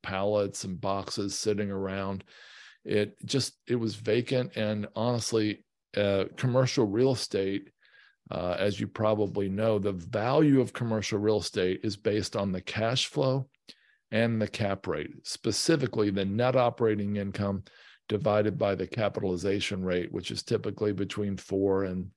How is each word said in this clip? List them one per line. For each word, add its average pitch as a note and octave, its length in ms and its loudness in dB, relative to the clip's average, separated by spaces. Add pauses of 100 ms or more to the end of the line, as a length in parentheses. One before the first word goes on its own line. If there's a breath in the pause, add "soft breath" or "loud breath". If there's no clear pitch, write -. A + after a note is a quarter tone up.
pallets G2 640 -2
and F#2 160 -6
boxes G2 580 -4
sitting G#2 320 0
around. G2 540 -4 (600 loud breath)
It - 400 0
just, B2 320 -2 (100)
it B2+ 80 0
was A2+ 200 -2
vacant. B2 600 0
And G#2+ 400 -2
honestly, A2 680 0 (320)
uh, G2 280 4 (120)
commercial B2+ 480 4
real B2 280 4
estate, G2 580 -2 (580 soft breath)
uh, F2+ 300 -2
as G2 200 0
you G#2+ 80 -2
probably G#2 640 0
know, G#2+ 300 0
the G2 120 0
value B2 720 4
of A#2 120 -2
commercial A2 440 -2
real G#2 220 4
estate F#2 440 0
is G2+ 140 -4
based G#2 380 -2
on G2+ 160 0
the F#2 100 -4
cash A2+ 460 -2
flow C3+ 420 0 (640 loud breath)
and A2+ 280 2
the G#2 80 0
cap G2 400 -4
rate, D#2 240 -4 (120)
specifically A2 880 0
the G2 120 0
net A#2+ 320 0
operating G#2+ 600 2
income G2+ 460 -2 (440 loud breath)
divided G#2 500 2
by G2+ 180 2
the F#2 120 -4
capitalization G2 960 -2
rate, F2+ 300 0
which - 160 -6
is - 140 -6
typically G#2 500 -2
between G2 420 -4
four G2 500 0
and F#2 320 -4